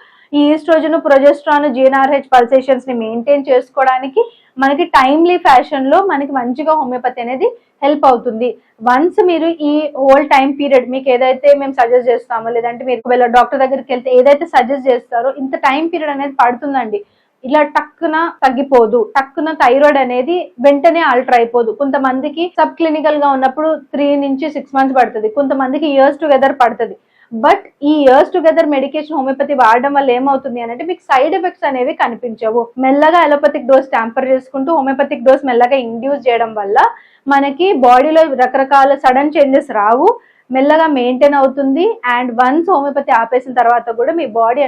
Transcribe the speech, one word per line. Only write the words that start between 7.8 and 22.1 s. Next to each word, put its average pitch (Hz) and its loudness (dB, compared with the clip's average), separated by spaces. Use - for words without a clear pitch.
హెల్ప్ 294 0
అవుతుంది. 233 -2
వన్స్ 302 0
మీరు 330 0
ఈ - 0
హోల్ 277 4
టైమ్ 269 2
పీరియడ్ 269 2
మీకు 269 -4
ఏదైతే 262 2
మేము 269 -6
సజెస్ట్ 240 2
చేస్తామో, 233 -4
లేదంటే 240 -4
మీరు 240 -4
ఒకవేళ 247 2
డాక్టర్ 247 2
దగ్గరికి 262 -4
వెళ్తే 247 -6
ఏదైతే 285 2
సజెస్ట్ 269 0
చేస్తారో 254 -2
ఇంత 269 -6
టైమ్ 302 -2
పీరియడ్ 311 -6
అనేది 277 -8
పడుతుందండి. 240 -2
ఇలా 302 2
టక్కున 311 -4
తగ్గిపోదు, 247 2
టక్కున 277 -4
థైరాయిడ్ 277 4
అనేది 254 -2
వెంటనే 302 2
ఆల్టర్ 254 2
అయిపోదు. 233 0
కొంతమందికి 277 -2